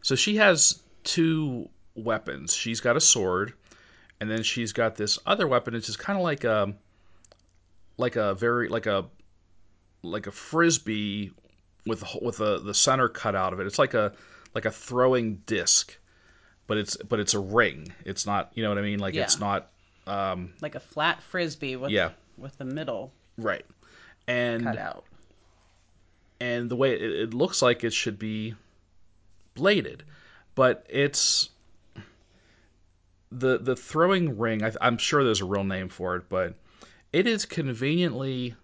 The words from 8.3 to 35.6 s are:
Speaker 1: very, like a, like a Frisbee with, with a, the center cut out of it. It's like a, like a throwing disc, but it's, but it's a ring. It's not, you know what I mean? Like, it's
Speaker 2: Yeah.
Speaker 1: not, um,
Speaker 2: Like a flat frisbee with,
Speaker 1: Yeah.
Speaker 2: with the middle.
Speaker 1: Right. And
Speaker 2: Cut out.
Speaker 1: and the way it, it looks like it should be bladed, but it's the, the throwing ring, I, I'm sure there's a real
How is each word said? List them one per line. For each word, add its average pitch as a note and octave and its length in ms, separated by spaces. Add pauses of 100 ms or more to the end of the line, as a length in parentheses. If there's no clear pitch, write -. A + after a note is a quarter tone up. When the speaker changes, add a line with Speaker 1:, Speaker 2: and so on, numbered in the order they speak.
Speaker 1:
very, A#2 320
like E2 180
a, G2 200 (960)
like F#2+ 240
a - 20
Frisbee G#2+ 1040 (520)
with, G#2+ 200 (180)
with A#2+ 180
a, G#2+ 200
the G2+ 140
center C3 340
cut - 260
out F#2 180
of F2+ 60
it. F#2+ 80
It's G2+ 140
like C3+ 140
a, G#2 180 (420)
like A2+ 100
a A2 60
throwing B2 680 (100)
disc, - 500 (720)
but G#2+ 120
it's, G#2 180
but G#2+ 240
it's G2+ 140
a G2+ 60
ring. F#2+ 520 (120)
It's - 220
not, G2+ 280
you A2+ 80
know G#2+ 60
what G2+ 100
I G2+ 40
mean? G#2 160
Like, F#2+ 160
it's A#2 240
Speaker 2:
Yeah. G#2 80
Speaker 1:
not, G2+ 240 (360)
um, F#2+ 540
Speaker 2:
Like D3+ 140
a - 60
flat - 420
frisbee D#3 540
with, C3 140
Speaker 1:
Yeah. F#2+ 200 (260)
Speaker 2:
with C#3 220
the C#3 60
middle. C3 480 (260)
Speaker 1:
Right. G#2+ 260 (600)
And A#2+ 380
Speaker 2:
Cut A#2 140
out. - 260 (1400)
Speaker 1:
and A#2+ 300
the B2 60
way C3 180
it, - 80
it A2 320
looks - 280
like A#2+ 220
it A2+ 80
should G2+ 260
be G#2+ 360 (1000)
bladed, D#3+ 480 (520)
but - 340
it's - 640 (1800)
the, B2+ 260
the B2 180
throwing E3 640
ring, A2 260
I, A2+ 160
I'm A#2 180
sure C#3+ 260
there's A2 160
a G2 60
real G2 180